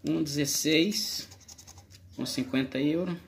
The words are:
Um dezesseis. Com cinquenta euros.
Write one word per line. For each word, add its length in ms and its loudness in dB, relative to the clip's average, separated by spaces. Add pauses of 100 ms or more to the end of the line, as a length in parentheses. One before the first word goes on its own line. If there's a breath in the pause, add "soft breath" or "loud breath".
Um 200 0
dezesseis. 1040 2 (880)
Com 100 -4
cinquenta 520 -2
euros. 380 0 (120)